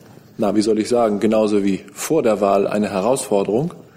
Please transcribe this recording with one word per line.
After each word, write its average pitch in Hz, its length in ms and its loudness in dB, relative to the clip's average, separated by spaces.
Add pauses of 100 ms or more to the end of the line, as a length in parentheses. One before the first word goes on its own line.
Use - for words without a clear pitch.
(380)
na, 104 180 0
wie 107 60 4
soll 107 160 0
ich 104 100 -2
sagen, 113 320 0
genauso 107 440 2
wie 98 160 -2 (120)
vor 156 300 -2
der 107 180 0
Wahl 98 260 2
eine 104 240 -2
Herausforderung. 104 840 -2 (220)